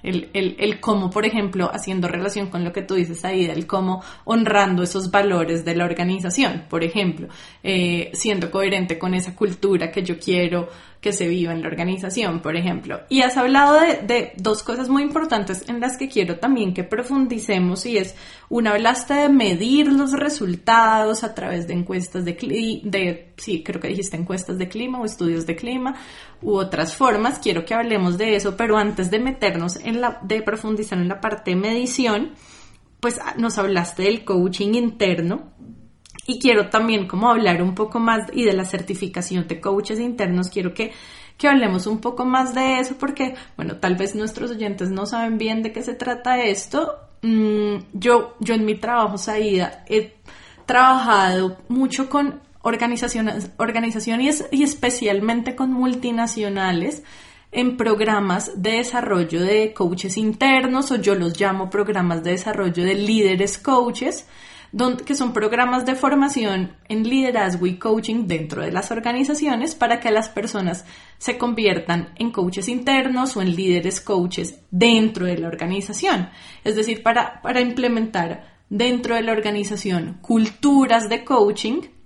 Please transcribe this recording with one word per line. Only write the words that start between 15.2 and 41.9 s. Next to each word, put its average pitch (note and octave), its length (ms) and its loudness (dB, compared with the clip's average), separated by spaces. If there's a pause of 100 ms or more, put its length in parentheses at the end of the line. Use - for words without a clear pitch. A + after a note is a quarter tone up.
en A#3+ 120 -6
las B3+ 180 -2
que C4+ 100 -6
quiero A#3+ 300 0
también A3+ 380 2
que F3+ 80 -4
profundicemos, G#3+ 1040 0
y A#3 100 0
es, F#3+ 180 -2 (340)
una, A3+ 220 2
hablaste A3+ 440 2
de C#4+ 140 4
medir B3+ 640 4
los C#4 200 2
resultados A3 1120 2
a - 100 -6
través F3 340 -6
de F3 60 -6
encuestas F3+ 500 -4
de F3 140 -4
cli-, A3+ 460 -4
de, F3+ 540 -4
sí, E3 260 -6
creo F3 180 -6
que - 60 -6
dijiste F#3 280 -6
encuestas F#3 440 -6
de F3+ 100 -4
clima B3+ 300 -8
o A3+ 60 -4
estudios E3+ 420 -4
de E3 80 -4
clima B3+ 400 -6 (480)
u G#3 120 0
otras F#3 400 -2
formas. A#3+ 440 2
Quiero F#3+ 260 -2
que A3+ 80 -4
hablemos G#3 460 0
de A3 160 2
eso, G3 200 -2
pero G#3+ 220 2
antes G3+ 320 0
de G#3+ 100 2
meternos F3+ 580 -2
en A#3 240 -4
la, A#3 200 -2
de G#3+ 220 -4
profundizar G#3+ 560 -2
en F3 80 0
la G3 120 -4
parte G#3 320 -4
de F3+ 60 2
medición, A#3 760 0 (640)
pues, A#3 240 -2
ah, - 140 -8
nos A3+ 200 0
hablaste F#3 460 0
del A3 200 2
coaching G3 520 0
interno. G3 760 0 (720)
Y B3+ 140 -4
quiero G#3 300 4
también A3 380 2
como G#3 220 2
hablar G3 320 4
un F#3 120 0
poco G#3+ 260 -2
más A3+ 320 2
y B3 120 0
de G3+ 100 4
la F#3+ 120 0
certificación F3+ 800 -4
de E3 120 -6
coaches G#3 400 -2
internos. F#3+ 500 -2
Quiero F3+ 240 -4
que, - 200 -6 (440)
que D4 100 2
hablemos G#3+ 400 4
un A3 120 -2